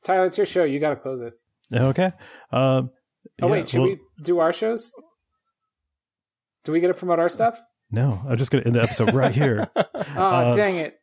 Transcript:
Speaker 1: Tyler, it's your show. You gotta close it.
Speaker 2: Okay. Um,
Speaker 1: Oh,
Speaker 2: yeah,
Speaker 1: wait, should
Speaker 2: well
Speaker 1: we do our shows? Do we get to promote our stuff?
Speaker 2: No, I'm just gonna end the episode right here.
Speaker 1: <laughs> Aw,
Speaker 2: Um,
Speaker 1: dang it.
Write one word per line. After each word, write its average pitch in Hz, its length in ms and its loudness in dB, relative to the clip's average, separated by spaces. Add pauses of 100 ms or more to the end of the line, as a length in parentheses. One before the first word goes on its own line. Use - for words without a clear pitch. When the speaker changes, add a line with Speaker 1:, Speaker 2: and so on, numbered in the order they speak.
Speaker 1:
Tyler, 190 220 2
it's 180 120 -2
your 202 80 2
show. 180 180 0
You 143 160 0
gotta 151 160 0
close 135 260 -10
it. 117 120 -12 (400)
Speaker 2:
Okay. 135 380 2 (400)
Um, 131 400 0 (500)
Speaker 1:
Oh, - 60 0
Speaker 2:
yeah, - 40 4
Speaker 1:
wait, 196 180 -2
should 120 100 0
Speaker 2:
well 156 100 4
Speaker 1:
we 190 100 -4 (220)
do 170 180 0
our 165 140 2
shows? 220 380 -6 (1700)
Do 151 60 -6
we 165 100 2
get 175 80 2
to 180 40 0
promote 180 260 -2
our 170 100 2
stuff? 226 300 -2 (300)
Speaker 2:
No, 113 400 0
I'm 120 80 0
just 131 140 -2
gonna 135 140 2
end 117 100 2
the 117 80 4
episode 117 320 0
right 127 180 2
here. 208 380 0
Speaker 1:
<laughs> - 40 -20
Aw, 180 760 0
Speaker 2:
Um, - 60 2
Speaker 1:
dang 202 180 2
it. 160 280 -8